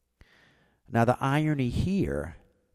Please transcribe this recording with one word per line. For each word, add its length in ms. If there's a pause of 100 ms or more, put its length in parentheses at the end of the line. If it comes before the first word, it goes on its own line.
(920)
Now, 140
the 140
irony 500
here 680 (380)